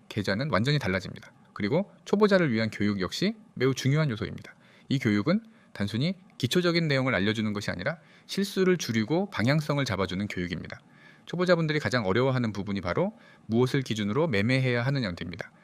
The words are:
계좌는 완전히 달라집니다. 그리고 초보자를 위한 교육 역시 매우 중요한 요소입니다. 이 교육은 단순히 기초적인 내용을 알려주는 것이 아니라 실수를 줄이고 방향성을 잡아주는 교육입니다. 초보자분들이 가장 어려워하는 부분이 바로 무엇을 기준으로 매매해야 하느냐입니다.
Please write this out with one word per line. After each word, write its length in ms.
계좌는 420
완전히 280
달라집니다. 520
그리고 380
초보자를 460
위한 200
교육 300
역시 340
매우 200
중요한 360
요소입니다. 460
이 100
교육은 420
단순히 420
기초적인 500
내용을 260
알려주는 400
것이 180
아니라 260
실수를 520
줄이고 520
방향성을 540
잡아주는 440
교육입니다. 540
초보자분들이 540
가장 260
어려워하는 460
부분이 300
바로 360
무엇을 360
기준으로 460
매매해야 560
하느냐입니다. 680